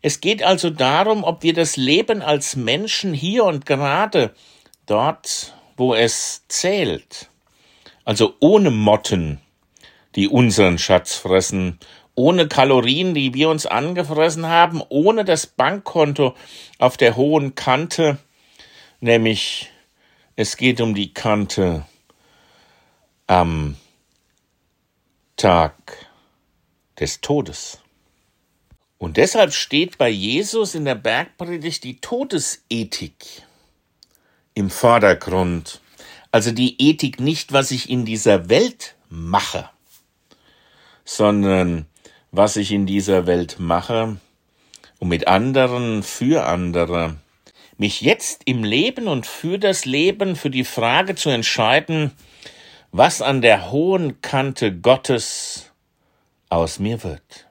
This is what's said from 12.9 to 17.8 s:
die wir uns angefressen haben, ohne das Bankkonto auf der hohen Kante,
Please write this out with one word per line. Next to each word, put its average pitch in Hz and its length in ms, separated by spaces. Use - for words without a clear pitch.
die 135 200
wir 147 160
uns 156 160
angefressen 160 840
haben, 165 420
ohne 202 360
das 160 220
Bankkonto 147 880
auf - 200
der 117 180
hohen 143 400
Kante, 147 640